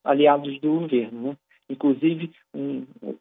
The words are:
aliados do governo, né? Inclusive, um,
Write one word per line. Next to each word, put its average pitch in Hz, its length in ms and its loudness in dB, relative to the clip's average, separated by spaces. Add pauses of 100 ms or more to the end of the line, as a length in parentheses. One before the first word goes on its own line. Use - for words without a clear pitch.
aliados 143 560 4
do 151 200 0
governo, 120 500 -4
né? 143 60 -10 (320)
Inclusive, 151 640 0 (240)
um, 139 300 -6 (360)